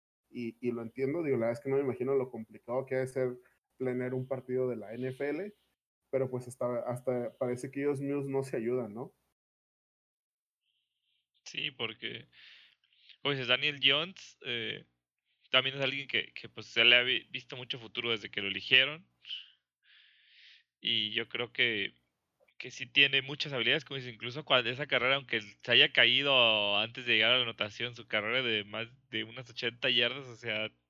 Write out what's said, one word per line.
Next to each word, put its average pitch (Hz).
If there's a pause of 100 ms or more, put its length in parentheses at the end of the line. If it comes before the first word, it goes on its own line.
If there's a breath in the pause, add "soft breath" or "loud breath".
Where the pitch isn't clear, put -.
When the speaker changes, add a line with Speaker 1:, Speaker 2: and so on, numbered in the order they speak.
(300)
Speaker 1:
y, 117 (100)
y 120
lo 120
entiendo, 135
digo, 135
la 113
verdad 120
es -
que 139
no 135
me 143
imagino 127
lo 127
complicado 117
que 131
ha 131
de 131
ser 127 (400 soft breath)
planear 127
un 131
partido 127
de 120
la 104
N 123
F 143
L, 175 (580)
pero 131
pues 127
hasta, 123
hasta 123
parece 127
que 139
ellos 143
mismos 139
no 135
se 131
ayudan, 117
¿no? 131 (2250)
Speaker 2:
Sí, 147
porque, 113 (920 loud breath)
como 143
dices, 131
Daniel 139
Jones, 151
eh, 110 (680)
también 131
es 139
alguien 135
que, -
que, -
pues, 110
se 117
le 120
ha 123
vi-, 127
visto 131
mucho 127
futuro 117
desde 104
que 104
lo 98
eligieron. 131 (1700 loud breath)
Y 107
yo 113
creo 120
que, 113 (640)
que 131
sí 127
tiene 139
muchas 143
habilidades, 127
como 135
dices, 123
incluso 120
cuando 123
esa 135
carrera, 131
aunque 123
se 104
haya 139
caído 120
antes 120
de 120
llegar 110
a 127
la 127
anotación, 117
su 120
carrera 113
de 110
más 110 (200)
de 110
unas 120
ochenta 120
yardas, 123
o 117
sea, 110 (180)